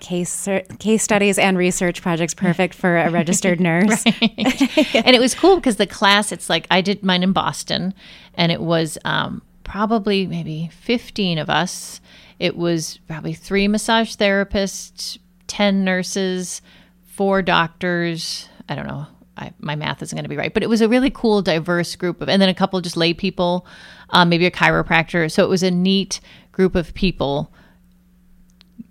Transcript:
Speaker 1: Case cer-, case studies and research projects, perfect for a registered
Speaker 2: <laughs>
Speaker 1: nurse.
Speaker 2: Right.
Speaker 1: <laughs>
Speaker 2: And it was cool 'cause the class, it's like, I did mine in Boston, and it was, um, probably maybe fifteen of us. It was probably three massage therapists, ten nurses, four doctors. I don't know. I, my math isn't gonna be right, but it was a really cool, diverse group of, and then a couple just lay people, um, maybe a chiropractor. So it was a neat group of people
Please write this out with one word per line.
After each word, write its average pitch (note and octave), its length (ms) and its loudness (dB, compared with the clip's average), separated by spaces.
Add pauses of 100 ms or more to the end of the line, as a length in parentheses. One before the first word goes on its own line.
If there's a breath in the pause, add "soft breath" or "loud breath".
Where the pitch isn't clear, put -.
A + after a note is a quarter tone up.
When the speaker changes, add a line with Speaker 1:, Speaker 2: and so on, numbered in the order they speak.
Speaker 1:
Case F3 280 -4
cer-, - 360 -4 (160)
case G#3+ 240 2
studies G3+ 340 2
and F#3+ 180 4
research F3 460 0
projects, E3 320 -2
perfect F3+ 400 0
for F3 240 2
a E3 120 2
registered F3 500 0
Speaker 2:
<laughs> F3+ 100 2
Speaker 1:
nurse. G3+ 340 2
Speaker 2:
Right. A#3+ 920 2
Speaker 1:
<laughs> A3+ 120 2
Speaker 2:
And B3+ 80 8
it A#3 60 6
was B3+ 160 2
cool F4 240 6
'cause A3+ 160 0
the G3+ 100 2
class, G3+ 460 2
it's - 180 -8
like, E3 180 0
I F3+ 120 4
did F#3 240 -2
mine F3+ 180 2
in F#3 100 2
Boston, - 640 -4 (400 loud breath)
and E3+ 160 0
it E3 100 -4
was, E3 440 -2
um, - 360 -4 (220)
probably G3+ 640 -2
maybe D#3+ 460 -8
fifteen G3+ 680 -4
of D3 100 -6
us. - 520 -4 (400 loud breath)
It F3 160 -2
was E3+ 500 -2
probably D#3+ 280 -10
three G3 340 -2
massage A3+ 480 0
therapists, G3 1000 -2 (280)
ten G3 380 0
nurses, F#3 760 -4 (460 soft breath)
four G3 340 0
doctors. E3+ 1080 -2 (200)
I D3+ 60 -8
don't C#3 140 -8
know. C#3 180 -10 (280)
I, - 160 -14 (100)
my D3 160 -8
math D3+ 260 -6
isn't D#3 120 -10
gonna D3+ 140 -8
be D3 80 -8
right, D3 160 -4
but G#3 100 0
it E3+ 60 -2
was A3 140 2
a A3+ 60 6
really B3+ 220 4
cool, G#3 300 2
diverse F3 560 -2
group F3 240 -4
of, - 80 -4
and G3 120 4
then F#3+ 100 6
a F#3 40 0
couple F#3+ 280 -2
just F3 160 -6
lay E3+ 160 2
people, F3+ 520 -2 (440 loud breath)
um, F3 180 4
maybe E3+ 160 2
a F3+ 60 2
chiropractor. E3 840 2
So G3 100 4
it E3 60 4
was F3 140 0
a F#3 80 2
neat F#3+ 500 0 (320 loud breath)
group F#3 220 0
of F3 180 -2
people D3+ 580 -4 (1400 soft breath)